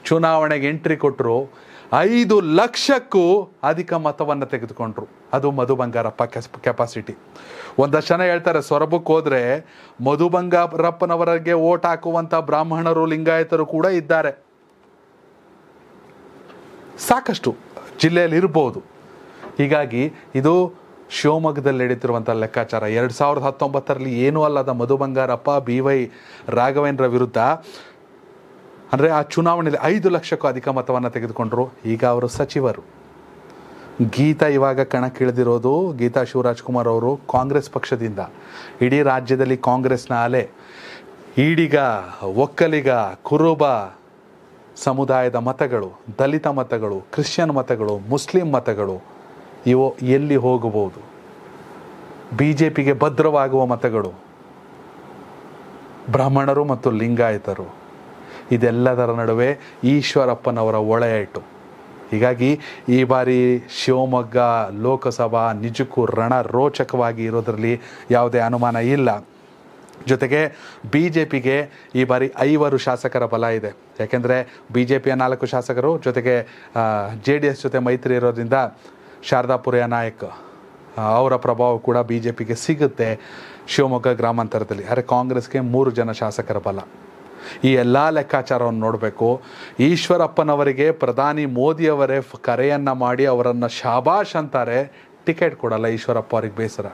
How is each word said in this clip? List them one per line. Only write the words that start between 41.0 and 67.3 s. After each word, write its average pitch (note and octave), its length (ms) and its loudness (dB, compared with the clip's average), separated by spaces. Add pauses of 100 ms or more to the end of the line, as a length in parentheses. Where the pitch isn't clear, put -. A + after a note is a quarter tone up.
ಈಡಿಗ, D#3 360 2 (480)
ಒಕ್ಕಲಿಗ, C3+ 680 0 (320)
ಕುರುಬ D#3 400 2 (1120)
ಸಮುದಾಯದ B2+ 580 0
ಮತಗಳು, A#2+ 640 -2 (180)
ದಲಿತ D3+ 280 0
ಮತಗಳು, A#2 540 -2 (120)
ಕ್ರಿಶ್ಚಿಯನ್ D3+ 400 -2
ಮತಗಳು, A2 460 -2
ಮುಸ್ಲಿಂ D3 540 -2
ಮತಗಳು, G#2 600 -4 (520)
ಇವು B2+ 360 4
ಎಲ್ಲಿ C#3 340 2
ಹೋಗಬಹುದು? A2+ 800 -2 (1200)
ಬಿ D3 160 2
ಜೆ D#3 180 2
ಪಿಗೆ C#3 220 2
ಭದ್ರವಾಗುವ C3+ 760 2
ಮತಗಳು A2+ 460 -2 (2000)
ಬ್ರಾಹ್ಮಣರು C#3 520 2
ಮತ್ತು C3 260 0
ಲಿಂಗಾಯತರು. A2 920 -2 (680)
ಇದೆಲ್ಲದರ A#2+ 580 2
ನಡುವೆ A#2 480 0 (260)
ಈಶ್ವರಪ್ಪನವರ B2 880 2
ಒಳೆಯೇಟು. A2 680 0 (680)
ಹೀಗಾಗಿ B2 500 2 (280)
ಈ B2+ 160 4
ಬಾರಿ B2 640 2 (160)
ಶಿವಮೊಗ್ಗ B2+ 520 0 (440)
ಲೋಕಸಭಾ A#2 720 0
ನಿಜಕ್ಕೂ A#2 540 -2
ರಣ A#2 340 0
ರೋಚಕವಾಗಿ A#2+ 840 0
ಇರೋದ್ರಲ್ಲಿ A2+ 560 -2 (300)